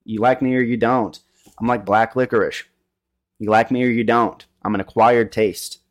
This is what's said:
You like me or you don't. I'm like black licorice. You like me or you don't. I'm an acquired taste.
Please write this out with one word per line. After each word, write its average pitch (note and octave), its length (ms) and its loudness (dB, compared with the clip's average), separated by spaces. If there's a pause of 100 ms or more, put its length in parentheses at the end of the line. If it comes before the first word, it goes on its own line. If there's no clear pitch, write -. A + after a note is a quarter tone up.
You G#2+ 160 -6
like B2+ 220 2
me B2+ 120 0
or B2+ 60 0
you A#2+ 160 -2
don't. A#2 420 -2 (400)
I'm A2 80 -4
like A#2 180 -2
black G#2+ 300 2
licorice. A#2+ 500 -2 (760)
You G#2+ 120 -4
like A2+ 200 4
me B2+ 140 0
or B2 40 2
you A#2 160 0
don't. A#2 400 0 (180)
I'm G#2 120 -4
an G2 60 -4
acquired A2+ 520 2
taste. - 460 -4 (120)